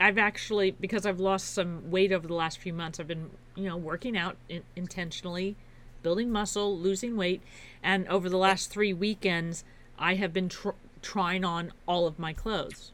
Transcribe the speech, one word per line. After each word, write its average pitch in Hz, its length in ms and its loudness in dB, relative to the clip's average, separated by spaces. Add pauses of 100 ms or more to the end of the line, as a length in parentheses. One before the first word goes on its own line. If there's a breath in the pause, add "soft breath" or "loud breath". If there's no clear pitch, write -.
I've 196 160 6
actually, 208 540 2
because 190 340 -2
I've 185 160 0
lost 190 320 0
some 170 360 -2
weight 190 220 4
over 170 160 0
the 170 60 -4
last 165 240 -2
few 175 160 -8
months, 165 260 -6
I've 160 80 -8
been, 160 220 -6 (260)
you 190 140 -4
know, 170 80 -6
working 175 400 -4
out 175 180 -2 (140)
in-, 175 140 -8 (120)
intentionally, 180 800 -6 (460)
building 202 280 2
muscle, 202 480 0
losing 196 380 0
weight. 185 260 0 (400 soft breath)
And 190 280 2
over 180 180 2
the 180 100 2
last 185 320 4
three 202 220 2
weekends, 175 720 0 (340)
I 175 180 2
have 190 180 0
been 185 160 0
tr-, - 220 -6 (300)
trying 185 440 0
on 170 260 -2 (160)
all 175 180 4
of 160 140 -2
my 160 140 -4
clothes. - 600 -4